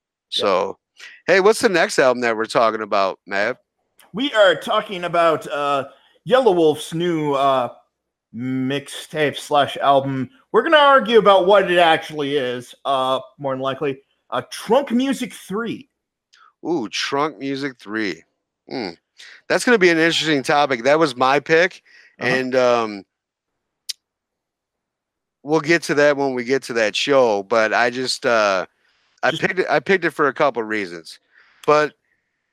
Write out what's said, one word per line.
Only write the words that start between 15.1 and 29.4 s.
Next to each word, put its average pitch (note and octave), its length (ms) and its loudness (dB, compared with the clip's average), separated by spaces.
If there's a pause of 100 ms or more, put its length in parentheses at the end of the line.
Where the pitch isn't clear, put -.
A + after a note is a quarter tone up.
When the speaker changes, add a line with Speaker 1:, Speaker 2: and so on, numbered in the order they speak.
Speaker 1:
three. G3+ 560 -10 (800)
Speaker 2:
Ooh, B2 220 -4
Trunk C#3+ 500 -6
Music C#3 400 -8
three. G2 440 -8 (460)
Hmm. A2+ 220 -8 (580)
That's F3+ 160 -2
gonna A#3+ 140 4
be F3+ 120 4
an E3 80 2
interesting D#3 440 0
topic. C3+ 400 0
That C#3 160 2
was D#3 160 0
my C3 260 2
pick, E3 420 0 (380)
Speaker 1:
Uh-huh. A#2 80 -4
Speaker 2:
and, B2+ 280 -2
um, A#2 480 0 (2500)
we'll D3+ 180 0
get D3+ 240 0
to E3+ 100 -4
that D3 220 4
when C#3 180 -2
we B2 100 -4
get C3 200 -2
to - 100 -10
that A2 220 0
show. B2 480 2
But A2 280 0
I A#2 180 2
just, B2+ 360 -6
uh, G2+ 400 0 (560)
I D#3+ 80 0
Speaker 1:
Just D#3 120 -6